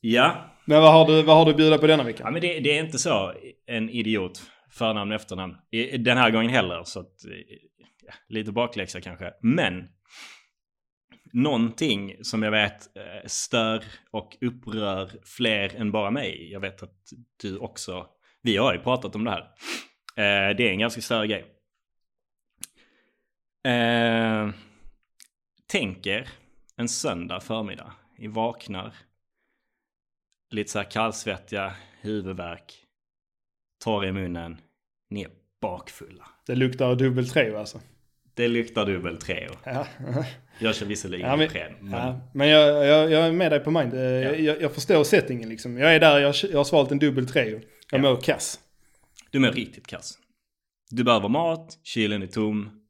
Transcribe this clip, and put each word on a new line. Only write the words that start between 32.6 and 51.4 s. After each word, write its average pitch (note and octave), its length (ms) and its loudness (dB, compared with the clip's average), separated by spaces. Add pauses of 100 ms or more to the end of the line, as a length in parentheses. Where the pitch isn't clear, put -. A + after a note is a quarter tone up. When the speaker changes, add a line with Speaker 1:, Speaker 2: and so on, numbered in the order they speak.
Speaker 1:
Torr G#2 220 -2
i F#2+ 60 -4
munnen. E2+ 460 -8 (520)
Ni G2+ 140 -10
är E2 60 -16 (320)
bakfulla. - 640 -14 (220)
Speaker 2:
Det B2 80 -6
luktar B2+ 400 0
dubbel B2+ 340 0
Treo A2+ 280 0
alltså. G#2+ 240 -12 (520)
Speaker 1:
Det A#2+ 140 -2
luktar A#2 380 -2
dubbel F2 320 -4
Treo. F2 340 -8 (140)
Speaker 2:
Ja. C3+ 220 -8 (720)
Speaker 1:
Jag A2 160 -2
kör G#2+ 100 -8
visserligen G2 440 -8
Speaker 2:
Ja, C#3 60 2
men, D#3 120 2
Speaker 1:
Ipren, E2+ 320 -10
men G2+ 200 -10
Speaker 2:
ja, B2+ 340 -8
men... C#3 140 2
Jag, D3 400 6
jag, D#3 240 6
jag D#3+ 160 4
är E3 40 2
med E3+ 200 2
dig D3 80 2
på D3+ 120 -4
mind. C3+ 220 0
Eh, C3 60 -6
Speaker 1:
Ja. C3 360 -2
Speaker 2:
jag, D#3 260 0
jag D3 120 -2
förstår D3+ 300 2
settingen B2+ 460 0
liksom. A#2+ 280 -10
Jag D#3+ 180 6
är D#3 40 6
där, D3+ 200 8
jag, C#3+ 160 2 (160)
jag D3+ 60 0
har C#3+ 60 4
svalt C#3+ 280 4
en C#3+ 80 0
dubbel C3 280 2
Treo. A2 320 0 (320)
Jag C3+ 80 0
Speaker 1:
Ja. - 20 2
Speaker 2:
mår C3 200 2
kass. - 380 -4 (720)
Speaker 1:
Du C#3 80 -2
mår B2+ 120 4
riktigt A2+ 360 -10
kass. - 300 -16 (720)
Du B2 140 -2
behöver G#2+ 260 4
mat, E3 540 -2